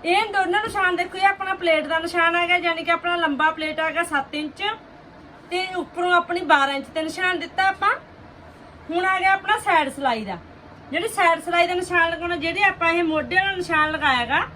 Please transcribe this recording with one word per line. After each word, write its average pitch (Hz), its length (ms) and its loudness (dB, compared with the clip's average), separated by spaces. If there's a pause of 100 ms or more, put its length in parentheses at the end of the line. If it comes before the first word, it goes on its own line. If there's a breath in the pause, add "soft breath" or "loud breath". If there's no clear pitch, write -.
ਇਹ 381 220 2
ਦੋਨੋਂ 392 340 0
ਨਿਸ਼ਾਨ 381 340 0
ਦੇਖੋ, 359 220 -4
ਇਹ 381 80 2
ਆਪਣਾ 392 300 0
ਪਲੇਟ 320 320 2
ਦਾ 320 120 0
ਨਿਸ਼ਾਨ 339 360 0
ਆ 349 120 2
ਗਿਆ, 359 120 4
ਯਾਨੀ 330 240 -2
ਕਿ 339 80 0
ਆਪਣਾ 349 240 0
ਲੰਬਾ 311 360 2
ਪਲੇਟ 311 280 -6
ਆ 320 120 0
ਗਿਆ 330 140 0
ਸੱਤ 285 300 -4
ਇੰਚ 302 280 -8 (840)
ਤੇ 370 160 -2 (100)
ਉੱਪਰੋਂ 349 380 -2
ਆਪਣੀ 349 320 0
ਬਾਰਾਂ 277 280 4
ਇੰਚ 277 140 -6
ਤੇ 320 160 -6
ਨਿਸ਼ਾਨ 349 360 -2
ਦਿੱਤਾ 359 260 -4
ਆਪਾਂ। 381 240 0 (1000)
ਹੁਣ 349 160 0
ਆ 370 140 2
ਗਿਆ 381 140 2
ਆਪਣਾ 392 260 0
ਸਾਈਡ 311 300 2
ਸਿਲਾਈ 247 360 -2
ਦਾ। 190 120 -8 (540)
ਜਿਹੜੀ 339 180 -2
ਸਾਈਡ 330 320 4
ਸਿਲਾਈ 339 260 2
ਦਾ 359 60 -2
ਨਿਸ਼ਾਨ 349 380 0
ਲਗਾਉਣਾ, 339 260 -4
ਜਿਹੜੇ 330 260 -2
ਆਪਾਂ 359 280 2
ਇਹ 339 120 2
ਮੋਢੇ 311 320 -2
ਵਾਲਾ 392 160 2
ਨਿਸ਼ਾਨ 320 400 0
ਲਗਾਇਆ 277 340 0
ਗਾ 285 160 0 (140)